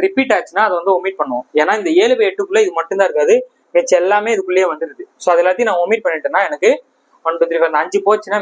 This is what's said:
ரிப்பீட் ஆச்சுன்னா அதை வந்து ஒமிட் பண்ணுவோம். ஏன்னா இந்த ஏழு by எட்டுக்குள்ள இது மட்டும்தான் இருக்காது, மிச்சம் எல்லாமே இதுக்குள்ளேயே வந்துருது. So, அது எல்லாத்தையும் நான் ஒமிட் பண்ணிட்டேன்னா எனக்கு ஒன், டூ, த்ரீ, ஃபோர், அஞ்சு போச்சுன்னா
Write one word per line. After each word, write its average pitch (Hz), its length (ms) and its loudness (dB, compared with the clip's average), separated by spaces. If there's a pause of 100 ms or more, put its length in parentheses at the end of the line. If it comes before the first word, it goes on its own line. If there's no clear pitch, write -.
ரிப்பீட் 254 320 0
ஆச்சுன்னா 185 300 -2
அதை 190 140 -2
வந்து 185 180 -2
ஒமிட் 190 240 -6
பண்ணுவோம். 127 240 -4 (160)
ஏன்னா 175 180 0
இந்த 175 120 -4 (100)
ஏழு 247 180 2
by 214 100 2
எட்டுக்குள்ள 190 360 -2
இது 175 140 -4
மட்டும்தான் 190 300 0
இருக்காது, 151 260 2 (400)
மிச்சம் 175 260 2
எல்லாமே 208 340 0
இதுக்குள்ளேயே 185 360 0
வந்துருது. 151 320 -10 (180)
So, - 100 -2
அது 170 120 4
எல்லாத்தையும் 233 260 0
நான் 175 160 0
ஒமிட் 214 200 -2
பண்ணிட்டேன்னா 160 440 -2
எனக்கு 240 200 0 (560)
ஒன், 165 140 -2
டூ, 165 100 4
த்ரீ, 165 120 -2
ஃபோர், 156 200 0
அஞ்சு 185 240 -2
போச்சுன்னா 208 360 0